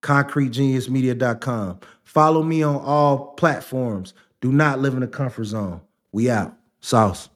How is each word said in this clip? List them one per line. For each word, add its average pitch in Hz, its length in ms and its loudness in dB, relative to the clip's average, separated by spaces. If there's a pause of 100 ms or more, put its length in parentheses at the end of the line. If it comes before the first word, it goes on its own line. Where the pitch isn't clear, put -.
concrete 139 480 0
genius 131 400 0
media 127 240 0
dot 117 280 -2
com. 104 380 -6 (240)
Follow 160 400 4
me 160 180 0
on 147 140 2
all 143 600 0
platforms. 123 800 -2 (280)
Do 127 100 0
not 143 280 2
live 135 140 0
in 131 60 -4
the 127 80 -2
comfort 123 380 -6
zone. 101 360 -6 (300)
We 113 180 0
out. 104 280 -4 (240)
Sauce. 110 540 0